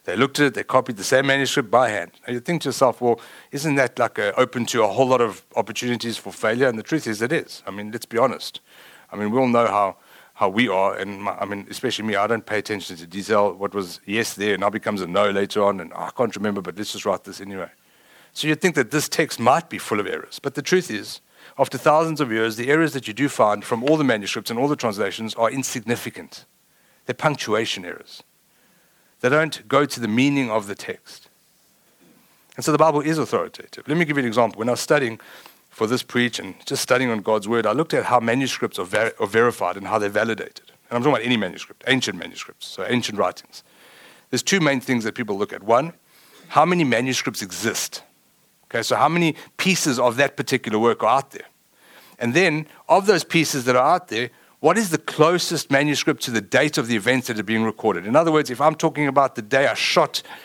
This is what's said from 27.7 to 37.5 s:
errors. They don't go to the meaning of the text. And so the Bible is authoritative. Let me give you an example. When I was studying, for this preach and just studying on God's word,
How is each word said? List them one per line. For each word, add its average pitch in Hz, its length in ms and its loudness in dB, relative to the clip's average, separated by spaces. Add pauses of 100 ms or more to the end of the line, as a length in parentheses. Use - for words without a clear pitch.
errors. - 380 -16 (960)
They 123 100 2
don't 151 380 0
go 139 180 4
to 127 140 -6
the 117 80 -2
meaning 131 420 2
of 107 160 -2
the 98 100 -10
text. - 540 -14 (1300)
And 123 100 -8
so 160 60 2
the 147 80 4
Bible 151 220 4
is 156 180 0
authoritative. - 680 -4
Let 151 100 0
me 175 80 2
give 147 120 0
you 135 60 2
an 120 40 0
example. 110 320 2
When 117 100 0
I - 20 4
was 117 80 0
studying, 127 400 2 (540)
for 113 140 -2
this 120 160 0
preach 120 340 0
and 95 160 -10 (140)
just - 160 -4
studying 127 260 2
on 110 120 -2
God's 104 260 0
word, 113 180 2